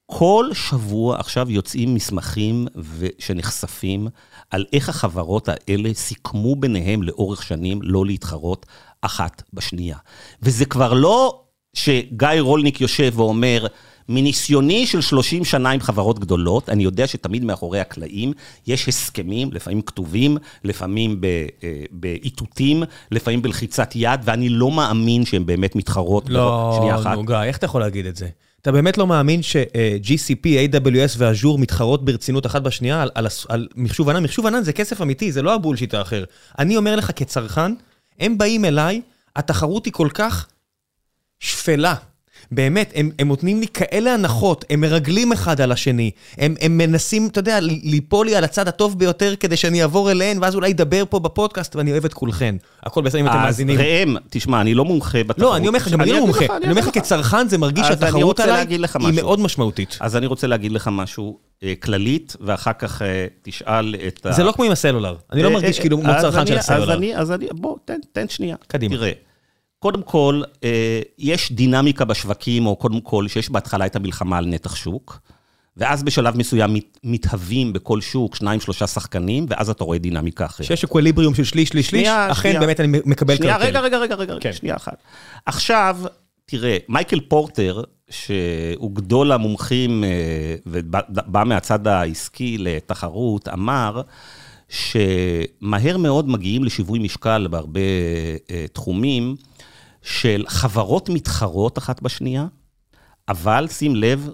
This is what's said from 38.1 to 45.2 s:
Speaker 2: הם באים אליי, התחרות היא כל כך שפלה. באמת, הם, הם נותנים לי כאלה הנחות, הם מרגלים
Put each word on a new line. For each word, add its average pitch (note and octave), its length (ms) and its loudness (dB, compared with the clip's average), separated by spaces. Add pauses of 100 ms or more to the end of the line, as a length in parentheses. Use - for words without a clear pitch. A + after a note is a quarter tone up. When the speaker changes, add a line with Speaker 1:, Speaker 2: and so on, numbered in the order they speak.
Speaker 2:
הם G#3+ 180 0
באים G#3+ 280 2
אליי, E3 360 2 (340)
התחרות D#3 500 -2
היא A3 80 -4
כל D#3+ 200 2
כך G#3 340 -2 (920)
שפלה. D#3 560 0 (560)
באמת, C#3 440 2
הם, D3+ 140 2 (100)
הם C#3+ 80 2
נותנים F3 320 2
לי A3 80 0
כאלה A3 460 0
הנחות, G3 560 2
הם D3 120 2
מרגלים E3 500 2